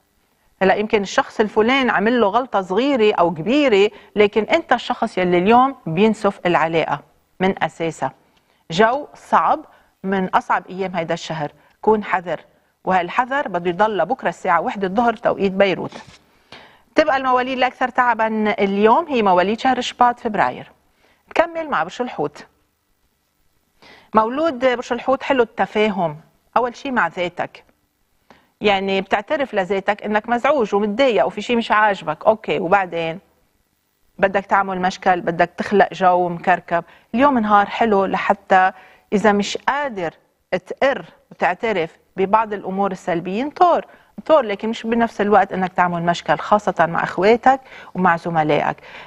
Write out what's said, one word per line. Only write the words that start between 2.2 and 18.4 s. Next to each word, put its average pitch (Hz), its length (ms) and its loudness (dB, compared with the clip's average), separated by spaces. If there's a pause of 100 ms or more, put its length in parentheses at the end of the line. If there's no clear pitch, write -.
له 208 60 4
غلطة 220 340 -2
صغيرة 214 520 0
أو 170 200 0
كبيرة، 208 580 2 (240)
لكن 208 280 2
أنت 330 300 0
الشخص - 440 -4
يلي 180 200 2
اليوم 240 380 4 (100)
بينسف 202 600 0
العلاقة 160 540 0 (400)
من 190 240 -2
أساسها. 165 480 -6 (600)
جو 226 440 2
صعب، 214 500 0 (380)
من 190 220 -2
أصعب - 440 -2
أيام 185 260 -8
هيدا 165 180 -4
الشهر، 160 380 -8 (300)
كون 214 220 2
حذر، 180 360 -4 (440)
وهالحذر 240 640 -2
بده 175 220 -4
يضل 208 280 0
لبكرة 160 320 -2
الساعة 170 320 0
واحدة 208 260 -6
الظهر 226 260 0
توقيت - 380 -2
بيروت. 190 400 0 (1040)
تبقى 302 220 2
المواليد 254 400 -2
الأكثر 254 320 -2
تعبًا 220 600 0